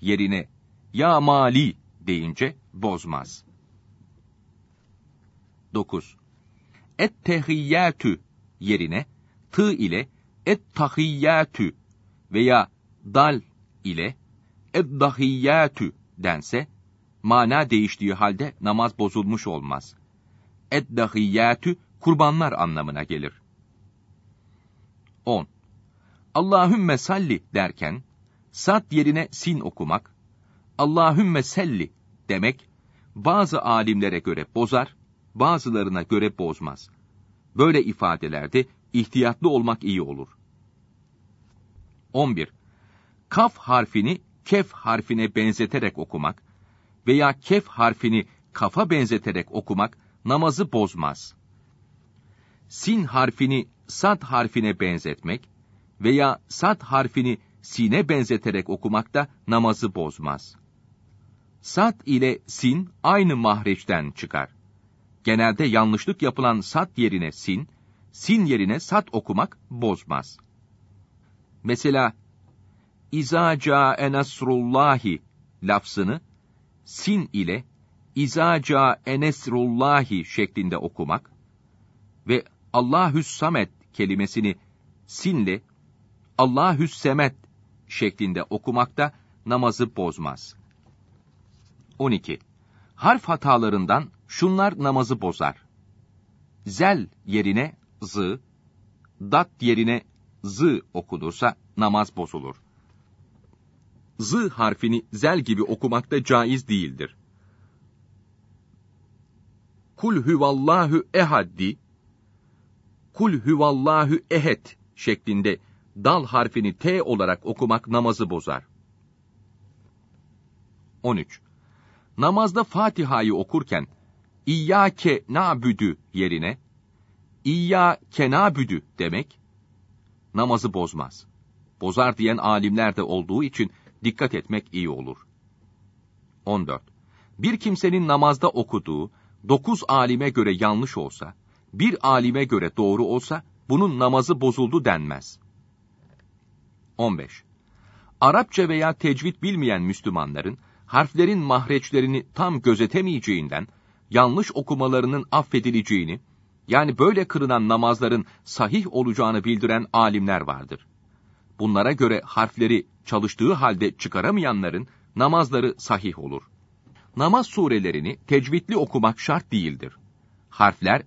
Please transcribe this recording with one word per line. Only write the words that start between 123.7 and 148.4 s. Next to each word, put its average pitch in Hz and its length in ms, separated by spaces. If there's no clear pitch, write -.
"İyyâke 170 840
na'büdü" 120 680
yerine 90 440
"İyyâke 175 880
na'büdü" 135 520
demek 85 420
namazı 113 400
bozmaz. 80 520
Bozar 107 380
diyen 110 180
alimler 104 600
de 101 60
olduğu 92 420
için 123 260
dikkat 117 300
etmek 104 380
iyi 87 160
olur. 65 280
On 98 200
dört. 67 160
Bir 226 220
kimsenin 185 480
namazda 143 400
okuduğu 92 640
dokuz 139 400
alime 127 420
göre 107 300
yanlış 110 360
olsa, 76 380
bir 185 300
alime 127 420
göre 98 320
doğru 107 280
olsa 127 380
bunun 147 300
namazı 131 420
bozuldu 127 440
denmez. 76 560
On 107 200
beş. - 260
Arapça 175 480